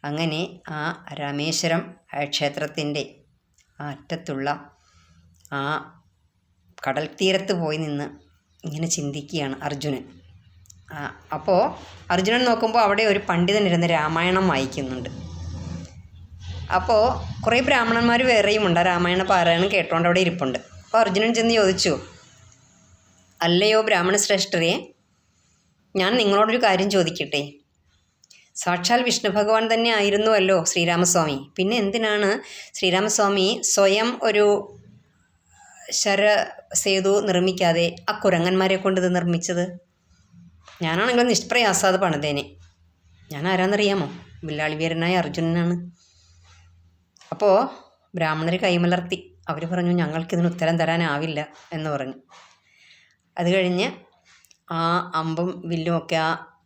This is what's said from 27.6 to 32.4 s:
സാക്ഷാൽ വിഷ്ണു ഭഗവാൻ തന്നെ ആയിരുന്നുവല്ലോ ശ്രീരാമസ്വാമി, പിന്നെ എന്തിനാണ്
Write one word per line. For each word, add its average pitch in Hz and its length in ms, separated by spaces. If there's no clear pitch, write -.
സാക്ഷാൽ 180 480
വിഷ്ണു 240 260
ഭഗവാൻ 220 440
തന്നെ 226 160
ആയിരുന്നുവല്ലോ 202 720
ശ്രീരാമസ്വാമി, 170 760
പിന്നെ 196 220
എന്തിനാണ് 208 520